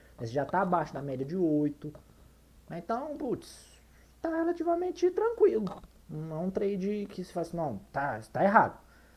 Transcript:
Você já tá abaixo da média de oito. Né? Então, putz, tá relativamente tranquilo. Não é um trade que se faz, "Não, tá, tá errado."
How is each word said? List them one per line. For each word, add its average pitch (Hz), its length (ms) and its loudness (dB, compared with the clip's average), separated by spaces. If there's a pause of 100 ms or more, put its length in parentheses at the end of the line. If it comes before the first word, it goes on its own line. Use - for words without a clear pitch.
(200)
Você 117 120 -6
já 139 140 0
tá 180 160 0
abaixo 175 320 0
da 135 80 -8
média 135 240 -4
de 156 100 -6
oito. 151 580 2 (760)
Né? 156 80 -10
Então, 269 400 -4
putz, - 640 -8 (380)
tá 330 80 -2
relativamente 339 800 2
tranquilo. 415 540 4 (440)
Não 156 280 -8
é - 20 -4
um 185 100 -2
trade 202 600 -2
que - 140 -10
se - 100 -14
faz, 165 180 -4
"Não, 170 300 -4 (100)
tá, 135 300 -2 (100)
tá 151 140 2
errado." 196 340 6 (380)